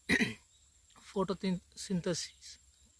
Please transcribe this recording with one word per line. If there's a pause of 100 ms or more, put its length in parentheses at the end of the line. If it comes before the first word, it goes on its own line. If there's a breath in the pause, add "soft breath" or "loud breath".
<clears throat> (720)
ಫೋಟೋಸಿನ್-, (240)
ಸಿಂಥಸಿಸ್ (500)